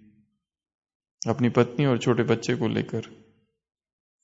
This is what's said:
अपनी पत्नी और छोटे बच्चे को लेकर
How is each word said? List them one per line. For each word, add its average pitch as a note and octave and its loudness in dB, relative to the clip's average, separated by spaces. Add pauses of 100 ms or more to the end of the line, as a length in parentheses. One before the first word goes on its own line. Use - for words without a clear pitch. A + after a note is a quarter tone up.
(1300)
अपनी A#2 2
पत्नी B2 2
और C3 2
छोटे A#2+ 2
बच्चे A#2 0
को A#2 -2
लेकर A2 -4 (1200)